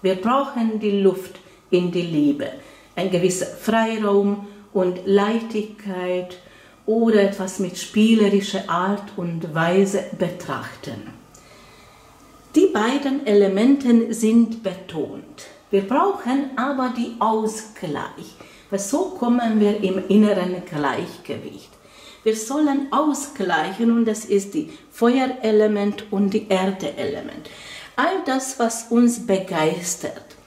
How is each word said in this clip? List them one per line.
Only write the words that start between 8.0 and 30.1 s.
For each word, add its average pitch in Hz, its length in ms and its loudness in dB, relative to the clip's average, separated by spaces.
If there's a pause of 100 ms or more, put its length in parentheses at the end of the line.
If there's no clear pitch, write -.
Art 190 460 -2
und 165 380 -6
Weise 190 500 2 (140)
betrachten. - 920 -8 (1400)
Die 349 180 6
beiden 269 540 0
Elementen 226 880 4
sind 226 480 2
betont. - 880 -10 (220)
Wir 196 120 2
brauchen 269 720 0
aber 254 400 -2
die - 220 -4
Ausgleich, - 1160 -4 (340)
weil 196 80 -2
so 320 320 -2
kommen 233 500 0
wir 202 220 2
im 185 260 0
inneren 185 560 4
Gleichgewicht. 143 1040 -8 (540)
Wir 220 120 2
sollen 277 540 0
ausgleichen 214 1000 0
und 233 140 2
das 214 200 -2
ist 202 300 0
die 156 160 -4 (200)
Feuerelement 214 1200 2
und 196 240 0
die - 160 -2
Erdeelement. - 1000 -4 (480)
All 339 300 0
das, 262 320 -4
was - 320 -2
uns 233 360 4
begeistert 175 1120 -2 (100)